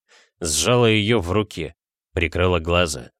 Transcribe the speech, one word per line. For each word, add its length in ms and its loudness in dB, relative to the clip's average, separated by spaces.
Сжала 460 0
её 360 2
в 120 -4
руке, 440 -4
прикрыла 460 0
глаза. 600 -2